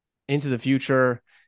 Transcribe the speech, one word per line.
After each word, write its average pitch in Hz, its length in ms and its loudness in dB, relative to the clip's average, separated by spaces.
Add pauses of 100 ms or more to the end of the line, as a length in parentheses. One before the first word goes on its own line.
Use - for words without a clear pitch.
(260)
into 143 220 -2
the 127 100 -2
future 131 640 0 (240)